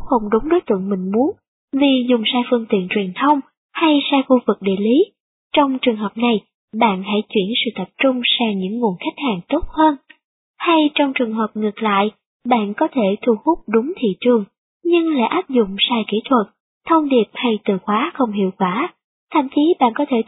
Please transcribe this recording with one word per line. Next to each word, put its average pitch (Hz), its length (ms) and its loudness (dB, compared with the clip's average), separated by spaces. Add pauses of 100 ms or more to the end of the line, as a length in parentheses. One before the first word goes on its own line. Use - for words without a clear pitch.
không 214 260 0
đúng 226 180 0
đối 349 120 2
tượng 196 300 -2
mình 190 220 -4
muốn 254 180 2 (460)
vì 269 320 2
dùng 240 140 2 (100)
sai 247 180 0
phương 233 180 0
tiện 185 220 0
truyền 190 240 -2
thông 285 260 2 (320)
hay 302 380 2
sai 277 120 2
khu 262 240 4
vực 208 140 0
địa 196 180 -2
lý. 240 260 4 (520)
Trong 277 260 2
trường 226 140 2
hợp 208 200 -6
này, 226 240 0 (380)
bạn 202 240 0
hãy 208 260 -2
chuyển 190 180 0 (180)
sự 233 100 -4
tập 185 140 -8 (140)
trung 254 180 2 (180)
sang 214 200 -2
những 190 220 -4
nguồn 208 200 0
khách 294 220 -8
hàng 208 260 -2
tốt 302 200 -2
hơn. 311 280 2 (640)
Hay 320 360 2
trong 277 200 0
trường 220 200 -2
hợp 220 200 -2
ngược 214 280 -4
lại, 208 280 0 (380)
bạn 208 280 0
có 311 160 0
thể 208 240 0 (100)
thu 247 60 4 (120)
hút 330 140 0 (100)
đúng 226 280 0
thị 233 120 0 (120)
trường, 240 240 2 (400)
nhưng 330 300 2
lại 233 120 0
áp - 220 -2
dụng 214 300 0
sai 226 300 0
kỹ 202 160 -2
thuật, 226 220 0 (420)
thông 320 200 2
điệp 247 160 4 (100)
hay 226 300 -2
từ 190 180 0
khóa 240 320 -2
không 233 180 -2
hiệu 196 260 0
quả. 202 360 -2 (400)
Thậm 277 200 2
chí 302 260 4
bạn 240 140 2
có 294 140 -2
thể 254 80 0 (120)